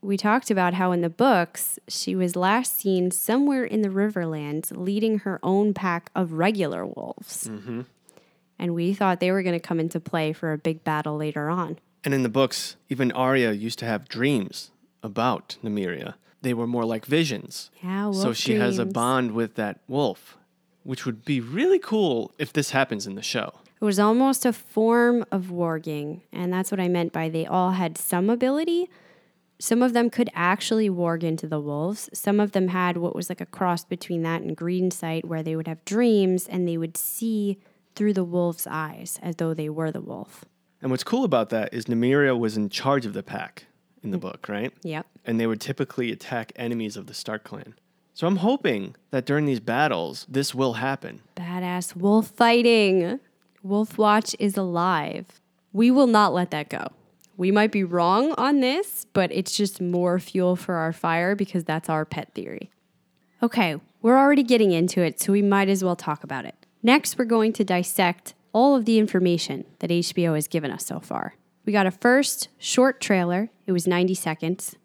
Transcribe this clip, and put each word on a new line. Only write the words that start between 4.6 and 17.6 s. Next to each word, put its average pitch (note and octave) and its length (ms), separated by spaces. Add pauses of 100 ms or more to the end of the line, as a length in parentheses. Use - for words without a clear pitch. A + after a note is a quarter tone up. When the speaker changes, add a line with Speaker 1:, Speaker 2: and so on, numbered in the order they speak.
Speaker 1:
leading G#3 440
her F#3+ 220
own G3+ 320
pack F3 420
of E3+ 180
regular D#3+ 520
wolves. - 640
Speaker 2:
Mm-hmm. A2+ 340 (760)
Speaker 1:
And E3+ 160
we E3+ 180
thought F#3+ 260
they F3+ 120
were F#3+ 120
gonna F3 160
come E3 200
into E3 200
play D#3 340
for D#3+ 200
a D3+ 40
big D#3+ 260
battle D3+ 340
later D3+ 320
on. E3 300 (240)
Speaker 2:
And C#3 100
in C3+ 100
the B2 60
books, C3 460 (140)
even C3 220
Arya B2+ 420
used G#2+ 260
to A#2+ 60
have G#2+ 220
dreams A#2 640 (320)
about A2+ 600
Nymeria. G2+ 520 (260)
They B2+ 120
were A#2 140
more A#2+ 180
like A2+ 200
visions. C#3+ 640 (140)